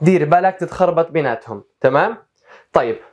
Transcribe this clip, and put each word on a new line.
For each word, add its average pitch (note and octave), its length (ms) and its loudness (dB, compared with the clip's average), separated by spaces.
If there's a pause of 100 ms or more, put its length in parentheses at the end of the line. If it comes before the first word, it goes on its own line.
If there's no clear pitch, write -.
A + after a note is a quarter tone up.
دير D#3+ 240 2
بالك F3+ 320 2
تتخربط E3+ 540 -2
بيناتهم. A#2+ 540 -6 (160)
تمام؟ D#3 360 0 (560)
طيب، A#2 240 0 (160)